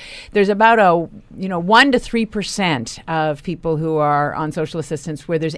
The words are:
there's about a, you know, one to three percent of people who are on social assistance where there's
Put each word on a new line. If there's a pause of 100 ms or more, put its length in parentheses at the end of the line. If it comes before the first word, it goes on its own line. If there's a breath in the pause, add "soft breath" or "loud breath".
(320 loud breath)
there's
about
a, (260)
you
know,
one
to
three
percent
of
people
who
are
on
social
assistance
where
there's